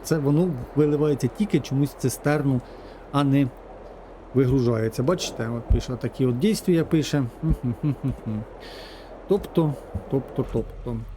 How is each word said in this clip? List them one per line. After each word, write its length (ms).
це 140
воно 320
виливається 600
тільки 220
чомусь 300
в 80
цистерну, 640
а 120
не 240
вигружається. 680
Бачите, 460
от 140
пише, 320
такі 300
от 140
дійствія 440
пише. 400
<laughs> 200
Тобто, 460
тобто, 420
тобто, 440